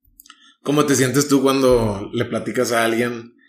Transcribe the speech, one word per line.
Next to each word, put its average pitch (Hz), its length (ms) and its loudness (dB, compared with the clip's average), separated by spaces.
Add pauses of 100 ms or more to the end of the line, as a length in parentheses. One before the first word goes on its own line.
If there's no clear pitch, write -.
(600)
¿Cómo 147 240 0
te 139 100 2
sientes 131 320 0
tú 139 140 2
cuando 123 720 2
le 117 120 -2
platicas 113 460 -4
a 117 140 0
alguien 117 480 -4 (160)